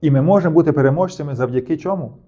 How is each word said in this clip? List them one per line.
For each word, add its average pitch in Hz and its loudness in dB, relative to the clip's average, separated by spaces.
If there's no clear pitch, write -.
І 156 0
ми 135 2
можемо 175 2
бути 156 4
переможцями 143 0
завдяки 123 -4
чому? 165 -6